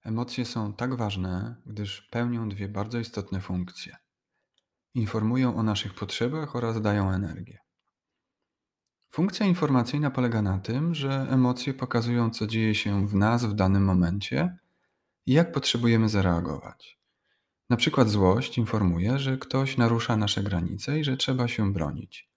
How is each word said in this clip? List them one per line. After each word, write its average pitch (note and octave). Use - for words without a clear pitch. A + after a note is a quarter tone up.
Emocje A#2+
są G#2+
tak B2+
ważne, G2+
gdyż G#2
pełnią A#2
dwie G2
bardzo G#2+
istotne G2
funkcje. -
Informują A#2
o A2+
naszych G#2
potrzebach C3+
oraz A2+
dają G2+
energię. F#2+
Funkcja G3
informacyjna D3
polega A#2
na F#2+
tym, C#3+
że C3+
emocje B2+
pokazują, A#2+
co A2+
dzieje A2
się G2+
w G#2
nas A2+
w G#2
danym G2
momencie G2
i B2
jak E3
potrzebujemy A#2
zareagować. F2
Na B2+
przykład C3+
złość G#2
informuje, G#2+
że C3+
ktoś C3+
narusza A#2
nasze G#2
granice G2
i D#3
że C3
trzeba B2+
się G#2
bronić. D2